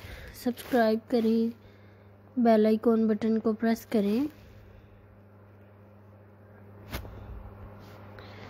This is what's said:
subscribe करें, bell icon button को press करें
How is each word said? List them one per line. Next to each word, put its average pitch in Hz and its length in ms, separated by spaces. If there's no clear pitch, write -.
subscribe 226 560
करें, 226 420
bell 220 280
icon 226 420
button 220 300
को 220 140
press 226 320
करें 220 440